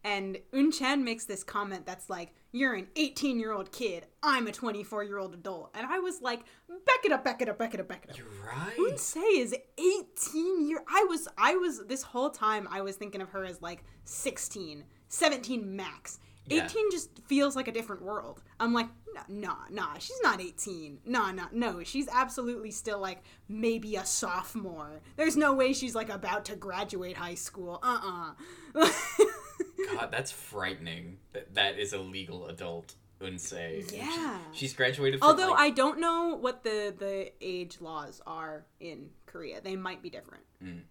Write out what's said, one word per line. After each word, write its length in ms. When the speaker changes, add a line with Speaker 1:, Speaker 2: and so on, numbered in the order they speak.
Speaker 1:
and 360
Eun 240
Chen 280
makes 220
this 180
comment 400
that's 240
like, 240
"You're 220
an 220
eighteen-year-old 760
kid. 360
I'm 240
a 60
twenty-four-year-old 840
adult." 400
And 120
I 120
was 240
like, 180
"Back 180
it 80
up, 100
back 200
it 80
up, 80
back 160
it 60
up, 80
back 160
it 60
up." 60
Speaker 2:
You're 100
right. 320
Speaker 1:
Eun 200
Se 220
is 340
eighteen 920
year-, 220
I 160
was, 320
I 200
was, 300
this 160
whole 280
time 400
I 100
was 160
thinking 240
of 100
her 140
as, 160
like, 240
sixteen, 800
seventeen 680
max. 420
Speaker 2:
Yeah. 180
Speaker 1:
Eighteen 260
just 200
feels 280
like 140
a 40
different 280
world. 420
I'm 140
like, 160
"Nah, 140
nah, 280
nah, 280
she's 240
not 180
eighteen. 640
Nah, 280
nah, 200
no, 320
she's 240
absolutely 640
still, 300
like, 220
maybe 480
a 100
sophomore. 960
There's 200
no 160
way 220
she's, 200
like, 140
about 380
to 100
graduate 640
high 160
school. 480
Uh-uh." 500
<laughs> 760
Speaker 2:
God, 160
that's 220
frightening. 840
That, 220
that 240
is 140
a 60
legal 480
adult, 480
Unsay. 680
She, 100
Speaker 1:
Yeah. 400
Speaker 2:
she's 200
graduated 480
from, 80
Speaker 1:
Although 220
Speaker 2:
like, 100
Speaker 1:
I 100
don't 300
know 400
what 240
the, 320
the 440
age 400
laws 460
are 380
in 300
Korea. 340
They 160
might 260
be 80
different. 340
Speaker 2:
Mm. 180